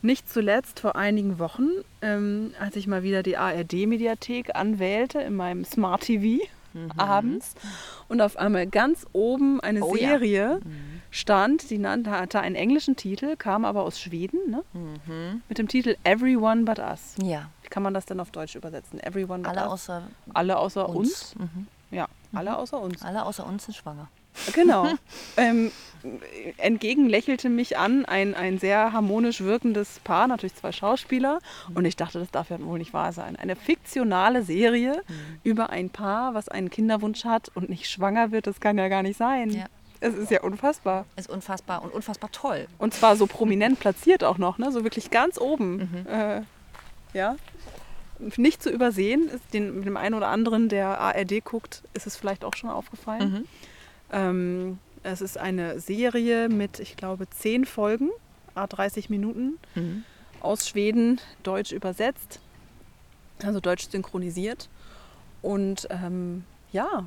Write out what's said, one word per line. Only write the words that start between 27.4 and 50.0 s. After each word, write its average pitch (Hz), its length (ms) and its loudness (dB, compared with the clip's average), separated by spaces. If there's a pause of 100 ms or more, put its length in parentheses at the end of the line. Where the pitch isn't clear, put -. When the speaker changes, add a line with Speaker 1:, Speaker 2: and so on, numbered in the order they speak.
Speaker 1:
mich 240 280 0
an 247 280 4
ein, 196 300 2
ein 185 240 0
sehr 208 340 4
harmonisch 220 480 2
wirkendes 208 640 0
Paar, 190 240 4
natürlich 226 280 -2
zwei - 160 -6
Schauspieler. 262 680 0 (300)
Speaker 2:
Mhm. 170 80 -6
Speaker 1:
Und 180 80 2
ich 160 100 0
dachte, 170 240 -6
das 180 120 -6
darf 160 180 -4
ja 165 120 -8
wohl 165 160 -6
nicht 165 160 -8
wahr 165 200 -2
sein. - 220 -10
Eine - 200 -4
fiktionale 233 880 2
Serie 233 640 2
Speaker 2:
Mhm. 160 80 -12 (280)
Speaker 1:
über 220 260 2
ein 185 200 -4
Paar, 214 440 -2
was 214 160 -4
einen 190 200 -4
Kinderwunsch 214 560 0
hat 226 300 2
und 180 140 -4
nicht - 200 -6
schwanger 208 420 2
wird, 220 160 0
das 202 120 -6
kann 208 180 2
ja 190 120 2
gar 190 140 2
nicht 196 140 -2
sein. 240 340 0
Speaker 2:
Ja. 190 140 -6 (360)
Speaker 1:
Es 233 140 0
ist 208 160 -4
ja 196 100 6
unfassbar. 196 640 0 (100)
Speaker 2:
Ist 190 140 -14
unfassbar 185 540 -6
und - 100 -12
unfassbar 214 380 -8
toll. 175 360 -4 (100)
Speaker 1:
Und 214 160 0
zwar 220 220 8
so 208 100 6
prominent 214 540 2
platziert 320 440 6
auch 170 140 4
noch, 185 200 0
ne? 254 140 0
So 233 120 -2
wirklich 226 260 -4
ganz 269 300 4
oben. 240 380 0
Speaker 2:
Mhm. 180 300 -6
Speaker 1:
Äh, 208 340 -2 (720)
ja. 202 220 0 (1040)
Nicht 269 240 6
zu 302 80 0
übersehen 240 600 4
ist - 240 -12
den, 208 240 0
mit 196 80 -4
dem 202 120 -2
einen 214 180 0